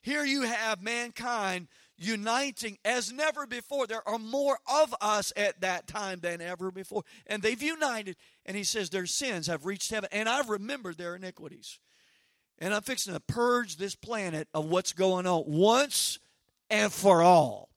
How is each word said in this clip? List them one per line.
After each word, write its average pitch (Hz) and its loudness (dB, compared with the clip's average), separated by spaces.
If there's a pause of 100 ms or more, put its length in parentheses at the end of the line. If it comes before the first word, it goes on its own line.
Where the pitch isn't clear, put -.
here 294 -2
you 277 0
have 220 -2
mankind 226 -4 (300)
uniting 220 -4
as 226 0
never 294 -2
before. 247 -4
There 220 -6
are 220 -2
more 262 0
of 277 4
us 208 0
at 202 0
that 185 -4
time 190 -8
than 170 -6
ever 180 -6
before. 190 -8 (220)
And 208 -4
they've 220 0
united. 269 -2 (280)
And 190 -8
he 202 -6
says, 190 -2
"Their 185 -4
sins 185 -2
have 156 -4
reached 196 -4
heaven, 214 -4
and 214 -2
I've 262 0
remembered 208 -6
their 175 -8
iniquities." 185 -16 (760)
And 196 -4
I'm 214 -4
fixing 247 -6
to - -6
purge 240 0
this 190 -8
planet 185 -6
of 156 -2
what's 180 0
going 185 2
on 170 2
once 214 4 (500)
and 214 2
for 175 8
all. 147 8